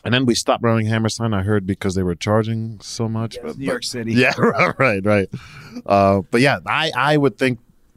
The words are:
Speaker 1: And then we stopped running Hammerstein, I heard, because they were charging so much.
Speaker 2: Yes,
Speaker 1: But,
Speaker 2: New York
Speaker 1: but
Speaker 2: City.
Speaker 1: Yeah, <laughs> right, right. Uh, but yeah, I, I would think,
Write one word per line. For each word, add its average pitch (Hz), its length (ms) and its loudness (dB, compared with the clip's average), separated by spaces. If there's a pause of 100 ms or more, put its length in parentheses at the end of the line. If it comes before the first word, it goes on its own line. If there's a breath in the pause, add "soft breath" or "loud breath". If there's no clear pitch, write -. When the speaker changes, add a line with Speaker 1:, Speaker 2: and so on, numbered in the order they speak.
Speaker 1:
And 110 80 -2
then 131 120 0
we 120 100 2
stopped - 280 -2
running 113 220 2
Hammerstein, 110 480 -2
I 98 80 0
heard, 104 240 0
because 95 300 -4
they 95 80 0
were 90 120 0
charging 110 640 -2
so - 280 -8
much. 113 260 -6
Speaker 2:
Yes, - 80 -14
Speaker 1:
But, 117 140 -10
Speaker 2:
New 135 80 -10
York 123 160 -4
Speaker 1:
but - 40 -12
Speaker 2:
City. 113 280 -6
Speaker 1:
Yeah, 127 240 4
<laughs> 156 400 0
right, 107 260 2
right. 104 240 2 (580 loud breath)
Uh, 98 360 4 (100)
but 120 100 2
yeah, 127 240 2
I, 147 300 -2
I 147 220 2
would 139 220 2
think, 127 200 0 (380)